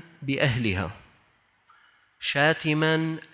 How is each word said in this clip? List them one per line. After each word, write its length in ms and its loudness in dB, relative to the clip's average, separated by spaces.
بأهلها، 680 0
شاتما 1000 0